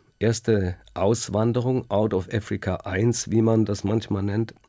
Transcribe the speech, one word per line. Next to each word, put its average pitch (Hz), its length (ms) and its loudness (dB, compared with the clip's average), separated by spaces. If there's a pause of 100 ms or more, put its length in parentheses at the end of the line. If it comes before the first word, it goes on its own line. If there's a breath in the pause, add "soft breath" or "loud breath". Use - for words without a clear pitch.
(180 soft breath)
erste 104 600 0 (160)
Auswanderung, 117 960 0
Out 107 220 2
of 92 200 -2
Africa 101 440 -4
eins, 107 540 -2
wie 113 100 4
man 113 240 4
das 101 180 -4
manchmal 104 400 -2
nennt, 104 320 -4 (140)